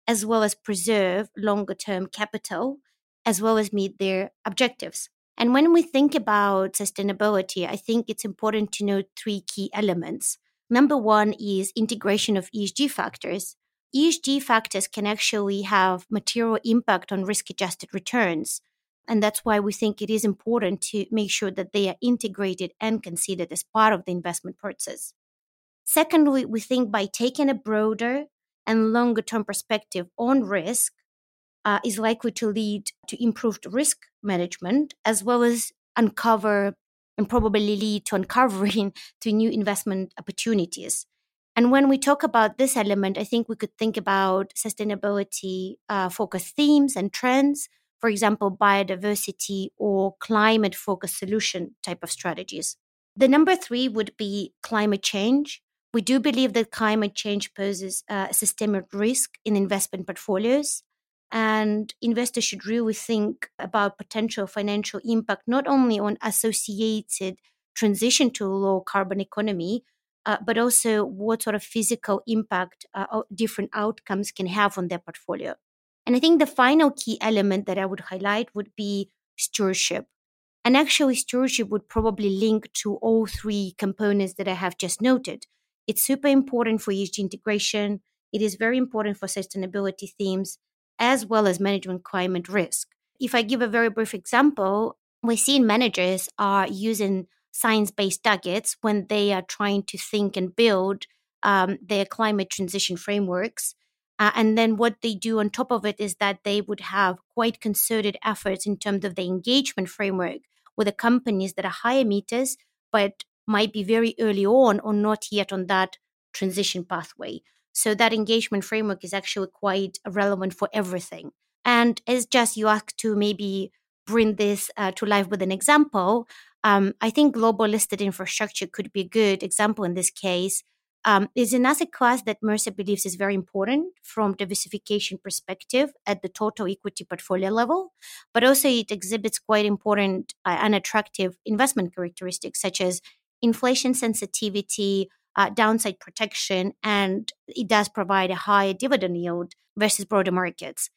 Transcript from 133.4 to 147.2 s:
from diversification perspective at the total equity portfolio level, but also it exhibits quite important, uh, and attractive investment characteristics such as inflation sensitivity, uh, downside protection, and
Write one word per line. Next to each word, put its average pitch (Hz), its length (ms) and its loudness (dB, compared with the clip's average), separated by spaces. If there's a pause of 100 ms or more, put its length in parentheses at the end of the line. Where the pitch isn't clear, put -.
from 208 320 -2
diversification 202 840 -4
perspective 254 720 -4 (140)
at 202 140 -2
the 190 80 -8
total 214 400 -4
equity 196 360 -8
portfolio 185 460 -4
level, 269 440 0 (400)
but 233 100 4
also 269 240 6
it 233 240 2
exhibits 208 460 -4
quite 214 260 2
important, 202 720 0 (100)
uh, 175 160 0
and 214 140 4
attractive 196 720 -2
investment 220 480 0
characteristics 180 640 -8
such 185 220 -4
as 180 180 -2 (400)
inflation 247 540 2
sensitivity, 202 1120 -2 (260)
uh, 196 140 2
downside 220 500 2
protection, 190 760 -4 (100)
and 202 480 0 (160)